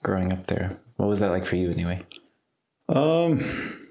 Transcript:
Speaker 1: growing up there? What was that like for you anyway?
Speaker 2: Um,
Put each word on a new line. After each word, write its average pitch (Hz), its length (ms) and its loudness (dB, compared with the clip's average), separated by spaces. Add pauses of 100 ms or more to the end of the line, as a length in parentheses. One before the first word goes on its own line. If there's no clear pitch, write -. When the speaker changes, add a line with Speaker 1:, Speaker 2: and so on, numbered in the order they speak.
Speaker 1:
growing 92 300 0
up 92 140 -8
there? 92 300 -2 (200)
What 98 100 2
was 104 140 2
that 101 100 2
like 90 140 0
for - 100 -4
you 90 160 0
anyway? 87 320 -4 (880)
Speaker 2:
Um, 160 1000 0